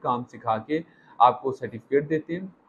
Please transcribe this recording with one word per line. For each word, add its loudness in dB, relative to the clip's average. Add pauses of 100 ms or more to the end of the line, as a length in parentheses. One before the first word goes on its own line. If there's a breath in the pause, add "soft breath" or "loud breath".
काम -2
सिखा -4
के -6 (140)
आपको 4
certificate -2
देते -2
हैं। -8 (140)